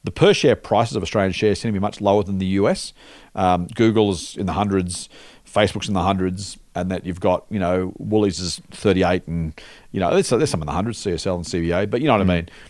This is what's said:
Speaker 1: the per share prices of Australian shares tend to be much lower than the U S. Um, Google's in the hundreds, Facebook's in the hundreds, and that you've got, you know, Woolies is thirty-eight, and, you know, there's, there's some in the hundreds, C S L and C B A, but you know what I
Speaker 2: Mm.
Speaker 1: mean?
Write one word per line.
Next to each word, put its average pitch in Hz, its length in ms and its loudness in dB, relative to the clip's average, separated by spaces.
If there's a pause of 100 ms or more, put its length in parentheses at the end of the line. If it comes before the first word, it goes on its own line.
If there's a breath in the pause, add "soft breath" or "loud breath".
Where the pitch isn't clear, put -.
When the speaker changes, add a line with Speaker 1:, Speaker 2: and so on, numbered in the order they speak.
Speaker 1:
the 104 60 -4
per 185 220 4
share 127 240 4
prices 113 400 0
of 95 60 -2
Australian 95 300 0
shares 101 280 0
tend 113 140 -4
to 98 40 -2
be 92 40 -2
much - 180 -6
lower 101 220 4
than 95 160 -4
the 95 80 -2
U 98 200 2
S. - 280 -4 (400 loud breath)
Um, 90 320 2
Google's 107 720 2
in 101 80 -4
the 85 80 -4
hundreds, 95 560 -2 (360 loud breath)
Facebook's - 420 0
in 104 60 -2
the 87 80 0
hundreds, 92 540 -2 (180)
and 90 160 -4
that 92 140 -6
you've 90 160 -8
got, 90 300 0
you 104 80 -4
know, 92 400 0
Woolies 104 400 0
is 90 220 -6 (100)
thirty-eight, 90 560 2
and, 80 340 -6 (300 loud breath)
you - 100 -6
know, 85 100 0
there's, 196 200 2
there's 131 200 2
some 80 120 -2
in 73 40 -8
the 73 60 -6
hundreds, 104 260 -4
C 95 140 -4
S 80 140 -6
L 92 100 0
and 87 100 -8
C 90 140 -4
B 85 120 0
A, 98 140 0
but 120 140 -2
you 156 60 0
know 135 60 4
what 104 80 4
I 95 40 4
Speaker 2:
Mm. 90 120 4
Speaker 1:
mean? 85 120 -4 (220 loud breath)